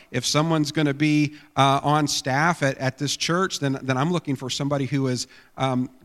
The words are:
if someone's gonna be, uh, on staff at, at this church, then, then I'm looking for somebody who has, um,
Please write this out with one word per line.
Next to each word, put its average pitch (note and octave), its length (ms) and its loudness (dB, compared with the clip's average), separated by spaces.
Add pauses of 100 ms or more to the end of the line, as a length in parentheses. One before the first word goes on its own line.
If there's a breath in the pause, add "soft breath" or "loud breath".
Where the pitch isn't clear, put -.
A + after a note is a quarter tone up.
(120 loud breath)
if B2 140 -4
someone's D3+ 460 2
gonna D#3 220 0
be, D3+ 400 2 (240 loud breath)
uh, C3+ 260 4
on D3 240 2
staff D3+ 560 0
at, C3+ 140 0
at C3 200 -2
this C#3+ 200 -4
church, F3+ 420 -2
then, C3+ 220 -2
then C3 160 -2
I'm D3+ 160 0
looking D3+ 240 -2
for B2+ 120 -8
somebody C#3 360 -2
who C3+ 220 -2
has, B2+ 200 -4 (300 loud breath)
um, C3 320 -2 (160)